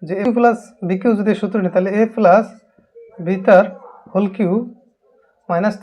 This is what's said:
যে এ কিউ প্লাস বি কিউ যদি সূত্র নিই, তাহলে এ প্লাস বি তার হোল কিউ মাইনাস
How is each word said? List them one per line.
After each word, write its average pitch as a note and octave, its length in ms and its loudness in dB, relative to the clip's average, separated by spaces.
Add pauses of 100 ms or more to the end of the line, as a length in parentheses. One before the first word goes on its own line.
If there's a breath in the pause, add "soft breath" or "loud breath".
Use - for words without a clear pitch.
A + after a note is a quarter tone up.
যে E3 120 -8
এ G3 80 -6
কিউ A#3 100 0
প্লাস A#3+ 400 0 (100)
বি F#3 160 -2
কিউ A3+ 160 0
যদি G#3 200 -2
সূত্র G#3 260 -4
নিই, F#3 100 -2
তাহলে F#3 180 -2
এ G#3 160 0
প্লাস A3 400 4 (760)
বি F3 140 -4 (100)
তার G3+ 200 6 (500)
হোল G3+ 120 -2
কিউ G#3 480 -4 (760)
মাইনাস G3 340 -2